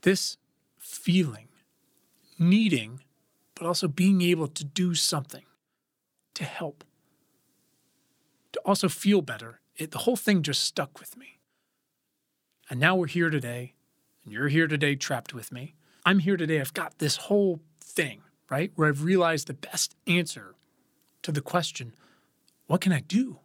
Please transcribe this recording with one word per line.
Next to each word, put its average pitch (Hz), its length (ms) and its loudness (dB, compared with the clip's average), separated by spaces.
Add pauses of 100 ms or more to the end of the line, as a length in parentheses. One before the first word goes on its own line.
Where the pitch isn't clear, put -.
This - 360 0 (400)
feeling, 147 680 -2 (880)
needing, 165 680 2 (520)
but 170 100 -10
also 175 220 -2
being 180 340 4
able 175 260 2
to - 160 -8
do 175 300 -2
something 143 520 -2 (920)
to - 80 -8
help, 147 400 -10 (1700)
to - 80 -8
also 190 280 0
feel 190 360 2
better, 117 380 -14 (160)
it, 156 120 -8
the 147 100 -8
whole 240 160 0
thing 196 280 2
just 139 200 -2
stuck - 360 -6
with - 180 -20
me. - 220 -20 (1300)
And 123 100 -6
now 170 160 4
we're 180 120 0
here 165 240 0
today, 123 420 -6 (500)
and 120 80 -18
you're 131 180 -2
here 160 180 4
today 147 280 0
trapped 131 380 -6
with 120 180 -14
me. 127 220 -14 (320)
I'm 190 140 6
here 180 180 2
today, 156 240 0
I've 131 120 -6
got - 260 -10
this 147 160 0
whole 196 440 0 (200)
thing, - 420 -4 (260)
right, 151 280 -2
where 156 120 4
I've 147 160 0
realized 170 440 2
the 143 80 -10
best - 400 -6 (100)
answer 156 480 -2 (680)
to - 80 -6
the 147 100 -2
question, 139 540 -4 (720)
"What 185 140 2
can 190 100 2
I 147 80 2
do?" 233 460 -2